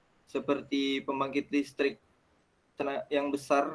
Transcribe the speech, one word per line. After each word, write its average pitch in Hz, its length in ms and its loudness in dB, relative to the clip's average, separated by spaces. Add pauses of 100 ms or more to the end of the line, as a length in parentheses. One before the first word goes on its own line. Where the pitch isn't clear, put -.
(300)
seperti 139 720 0
pembangkit 135 480 -2
listrik 143 480 0 (800)
tena-, 139 320 -2
yang 143 240 0
besar 143 420 2